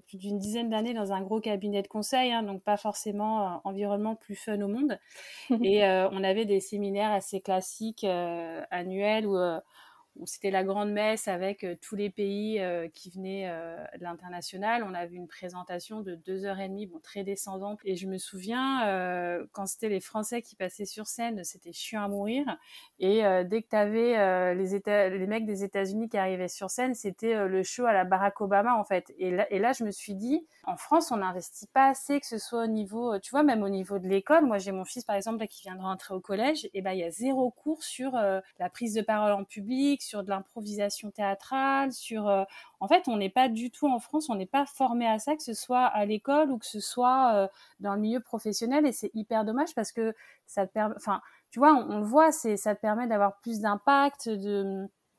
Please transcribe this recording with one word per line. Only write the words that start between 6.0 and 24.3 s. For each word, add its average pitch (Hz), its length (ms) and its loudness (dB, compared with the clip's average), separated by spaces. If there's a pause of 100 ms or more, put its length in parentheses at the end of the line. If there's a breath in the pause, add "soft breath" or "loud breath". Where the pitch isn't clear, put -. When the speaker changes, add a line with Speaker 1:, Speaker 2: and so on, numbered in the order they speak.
Speaker 1:
on 190 120 -2
avait 196 220 2
des 196 140 4
séminaires 202 520 -2
assez 196 280 -2
classiques, 190 640 -4
euh, 170 680 -2
annuels 196 560 0
où, 196 100 2
euh, 175 220 0 (560 soft breath)
où - 120 -14
c'était - 240 -4
la 190 120 2
grande 208 280 -2
messe 214 360 0
avec, 190 360 -4
euh, 180 180 -6
tous - 140 -12
les 202 160 -2
pays, 208 480 -2
euh, 175 280 -4
qui 175 220 -18
venaient, 190 400 -8
euh, 165 340 -10 (140)
de 175 60 -14
l'international. 185 800 -4
On 190 100 -8
avait 175 220 -8
une 175 120 -12
présentation 180 760 -10
de 190 120 -10
deux 190 320 -8
heures 196 140 -6
et 190 100 -6
demie, 202 160 -8
bon, 170 140 -14
très - 240 -10
descendante. 196 600 -6
Et 190 120 -2
je 185 100 -8
me 190 140 -6
souviens, 233 680 -2
euh, 180 560 -2 (100)
quand 196 120 -6
c'était 220 240 -4
les 190 100 0
Français 220 440 -4
qui - 120 -20
passaient 196 300 -6
sur 214 220 -10
scène, 226 360 -4
c'était 170 300 -12
chiant 214 300 -6
à 202 40 -2
mourir. 208 380 -2 (540 loud breath)
Et, 208 260 4
euh, 185 180 6
dès 214 200 0
que - 60 -20
t'avais, 220 500 4
euh, 185 340 4